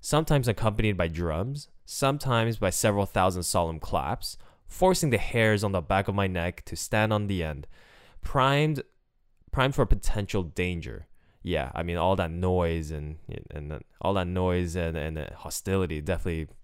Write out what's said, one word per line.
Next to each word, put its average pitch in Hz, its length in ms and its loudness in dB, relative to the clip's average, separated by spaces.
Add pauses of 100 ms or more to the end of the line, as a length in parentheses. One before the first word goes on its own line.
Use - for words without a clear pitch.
sometimes 147 480 4
accompanied 107 480 2
by 87 120 0
drums, 87 600 -4 (160)
sometimes 123 720 0
by 98 140 2
several 101 340 2
thousand 92 380 2
solemn 82 380 0
claps, - 580 -4 (280)
forcing 175 440 2
the 113 80 4
hairs 107 440 2
on 104 100 0
the 90 100 0
back 98 260 2
of 101 60 -2
my 98 120 2
neck 90 380 -4
to - 100 -10
stand 110 380 0
on 104 140 0
the 95 160 -2
end, 73 240 -6 (560)
primed, 143 600 2 (680)
primed 135 240 2
for 127 120 4
potential 104 560 2
danger." 85 640 -4 (340)
Yeah, 78 320 -2
I 85 100 -4
mean, 85 120 -2
all 90 200 2
that 85 160 -2
noise 85 580 0
and, 76 280 -8 (320)
and 73 320 -10 (180)
all 98 140 0
that 92 120 0
noise 90 480 0
and, 82 220 -2
and 78 220 -6 (180)
hostility 90 640 -2
definitely 80 480 -2 (160)